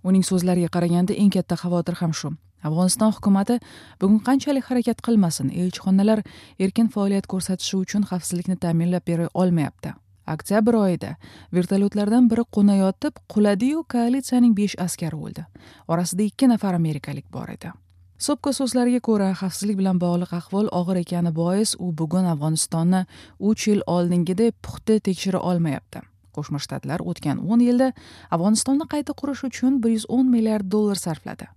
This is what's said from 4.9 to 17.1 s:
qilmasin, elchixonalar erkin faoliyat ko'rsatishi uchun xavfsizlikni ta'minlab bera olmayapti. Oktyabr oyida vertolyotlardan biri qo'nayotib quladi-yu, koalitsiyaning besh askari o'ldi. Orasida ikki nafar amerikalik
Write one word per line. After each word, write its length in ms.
qilmasin, 420
elchixonalar 580
erkin 360
faoliyat 380
ko'rsatishi 440
uchun 340
xavfsizlikni 500
ta'minlab 480
bera 260
olmayapti. 580
Oktyabr 460
oyida 300
vertolyotlardan 800
biri 140
qo'nayotib 580
quladi-yu, 600
koalitsiyaning 640
besh 220
askari 380
o'ldi. 300
Orasida 340
ikki 260
nafar 260
amerikalik 580